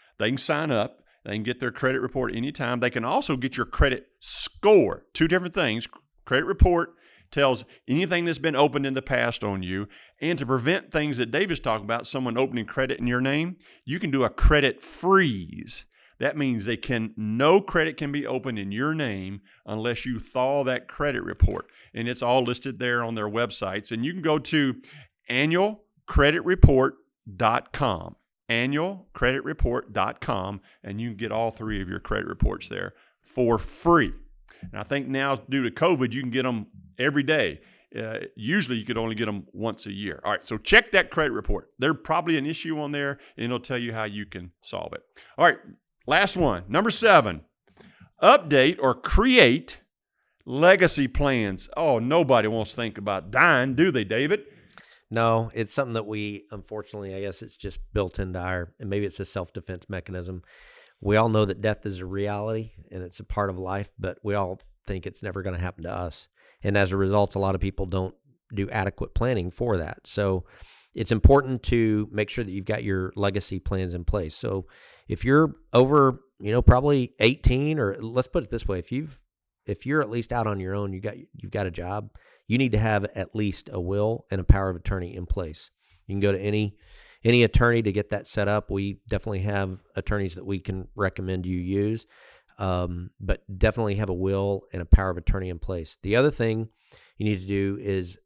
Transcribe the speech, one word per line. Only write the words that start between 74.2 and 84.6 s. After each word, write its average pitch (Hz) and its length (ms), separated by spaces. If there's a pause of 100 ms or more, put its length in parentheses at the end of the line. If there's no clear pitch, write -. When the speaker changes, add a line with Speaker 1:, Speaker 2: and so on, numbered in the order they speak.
Speaker 2:
So 98 320 (420)
if 107 160
you're 143 300 (180)
over, 131 480 (200)
you 104 120
know, 120 100
probably 131 580
eighteen, 139 580
or 98 220
let's 117 280
put 156 160
it 95 60
this 117 160
way, 95 120
if - 120
you've, 139 320 (440)
if - 200
you're 147 160
at 107 80
least 120 220
out 117 140
on 101 120
your 95 160
own, 101 180
you 95 80
got, 107 160 (180)
you've - 180
got 101 140
a 90 40
job, 98 400 (360)
you 117 120
need 127 140
to 107 60
have 107 260 (100)
at - 200
least 107 380
a 92 80
will 101 500
and 95 100
a 87 40
power 98 240